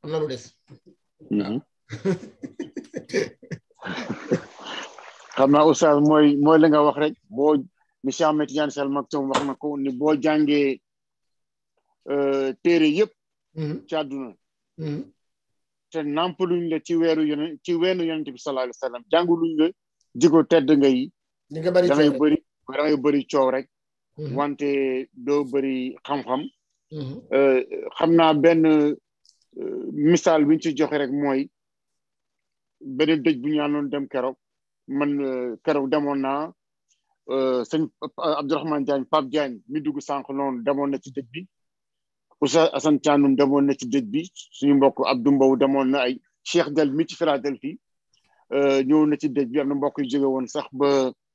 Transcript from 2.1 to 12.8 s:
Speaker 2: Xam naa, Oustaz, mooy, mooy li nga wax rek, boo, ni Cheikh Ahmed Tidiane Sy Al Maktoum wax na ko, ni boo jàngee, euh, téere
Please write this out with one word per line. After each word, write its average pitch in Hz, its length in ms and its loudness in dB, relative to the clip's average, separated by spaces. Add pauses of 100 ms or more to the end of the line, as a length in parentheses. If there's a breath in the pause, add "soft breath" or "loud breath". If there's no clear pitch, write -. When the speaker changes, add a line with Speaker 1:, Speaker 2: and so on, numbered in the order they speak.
Speaker 2:
Xam 135 160 4
naa, 147 160 6
Oustaz, 151 340 4
mooy, 151 360 6
mooy 151 240 6
li 160 80 6
nga 151 140 4
wax 147 160 2
rek, 151 160 -2 (140)
boo, 143 280 2 (480)
ni 135 80 -4
Cheikh 165 160 0
Ahmed 151 200 0
Tidiane 143 220 -2
Sy 143 100 -6
Al 139 80 -2
Maktoum 139 420 -4
wax 143 140 -2
na 135 100 -6
ko, 147 220 -8
ni 139 140 -4
boo 143 260 0
jàngee, 147 640 0 (1300)
euh, 139 460 -2 (100)
téere 165 260 4